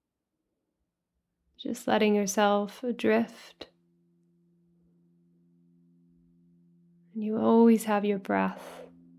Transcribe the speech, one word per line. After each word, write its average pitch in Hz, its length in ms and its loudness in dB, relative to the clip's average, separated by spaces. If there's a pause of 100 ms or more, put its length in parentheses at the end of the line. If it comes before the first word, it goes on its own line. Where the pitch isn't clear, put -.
(1600)
Just - 280 -10
letting 208 300 2
yourself 202 680 0 (140)
drift. - 720 -4 (3500)
And 220 80 -6
you 214 160 -2
always 226 460 6
have 208 220 -2
your 202 140 0
breath 190 640 -4 (360)